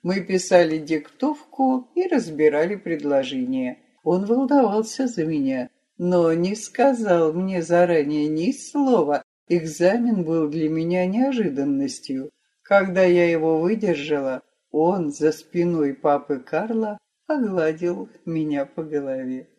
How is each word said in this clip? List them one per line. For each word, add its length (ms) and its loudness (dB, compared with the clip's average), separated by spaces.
Мы 160 -2
писали 580 2
диктовку 1160 -4
и 120 0
разбирали 680 2
предложения. 1040 -4
Он 220 0
волновался 840 0
за 180 -4
меня, 440 -4
но 360 2
не 220 -2
сказал 800 0
мне 300 -2
заранее 640 2
ни 240 -2
слова. 720 0
Экзамен 760 0
был 260 0
для 200 -2
меня 380 0
неожиданностью. 1200 -2
Когда 420 2
я 240 6
его 320 2
выдержала, 840 -2
он 420 0
за 200 2
спиной 640 -2
папы 420 0
Карла 640 -4
погладил 840 -2
меня 400 -4
по 180 -12
голове. 760 -6